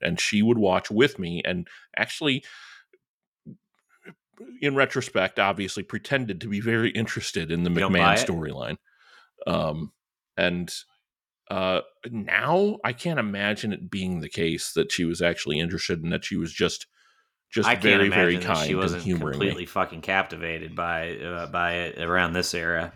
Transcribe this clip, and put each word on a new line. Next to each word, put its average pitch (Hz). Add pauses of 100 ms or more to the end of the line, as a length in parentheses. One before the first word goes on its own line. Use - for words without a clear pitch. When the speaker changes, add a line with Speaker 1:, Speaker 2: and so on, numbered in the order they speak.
Speaker 1:
and 85
she 104
would 117
watch 95
with -
me, 87
and 87 (300)
actually, 135 (2250)
in 143
retrospect, 120
obviously 98
pretended 107
to 113
be 101
very 113
interested -
in 85
the 87
Speaker 2:
You 85
don't 95
Speaker 1:
McMahon 92
Speaker 2:
buy 98
it? 123
Speaker 1:
storyline. 71 (720)
Um, 80 (440)
and, 87 (800)
uh, 92 (280)
now 127
I 123
can't 165
imagine 104
it 90
being 92
the 73
case 82
that 80
she 90
was 85
actually 85
interested 82
and 85
that 82
she -
was 85
just, - (640)
just 107
Speaker 2:
I 120
can't 95
Speaker 1:
very, 104
very 90
Speaker 2:
imagine 90
that 87
Speaker 1:
kind 82
Speaker 2:
she 76
Speaker 1:
and 92
Speaker 2:
wasn't 87
Speaker 1:
humoring 78
me. 98
Speaker 2:
completely 87
fucking 90
captivated 82
by, 85
uh, 85
by 87
it 87
around 85
this 90
era, 85